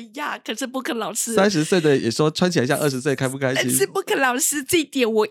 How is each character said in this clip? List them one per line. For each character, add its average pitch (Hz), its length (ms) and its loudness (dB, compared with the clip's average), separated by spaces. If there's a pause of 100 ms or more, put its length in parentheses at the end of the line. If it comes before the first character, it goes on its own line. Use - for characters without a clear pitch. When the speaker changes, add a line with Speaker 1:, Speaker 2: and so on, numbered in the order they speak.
(140)
Speaker 1:
呀， 269 260 -8
可 254 160 -8
是 262 100 -6
布 262 160 -6
克 285 120 -6
老 214 200 -6
师。 - 220 -4
Speaker 2:
三 202 160 4
十 156 120 2
岁 180 180 2
的 147 160 4
也 104 120 0
说 151 220 2
穿 180 180 0
起 165 120 0
来 120 40 2
像 139 140 0
二 143 100 0
十 131 120 -2
岁， 139 120 0
开 131 140 0
不 131 100 -6
开 135 160 0
心？ - 140 0
Speaker 1:
但 - 20 0
是 131 160 2
布 381 160 -4
克 - 140 -2
老 262 240 0
师， 285 240 -2
这 339 160 0
一 311 60 2
点 240 260 0
我 214 200 2